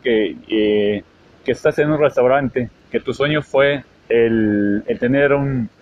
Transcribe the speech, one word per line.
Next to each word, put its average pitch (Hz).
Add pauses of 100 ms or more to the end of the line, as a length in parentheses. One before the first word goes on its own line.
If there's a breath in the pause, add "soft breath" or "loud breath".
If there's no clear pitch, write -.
que, 110 (140)
eh, 104 (440)
que 123
estás 151
en 151
un 151
restaurante, 127 (220)
que 117
tu 127
sueño 147
fue 139 (260)
el, 110
el 117
tener 139
un, 135 (120)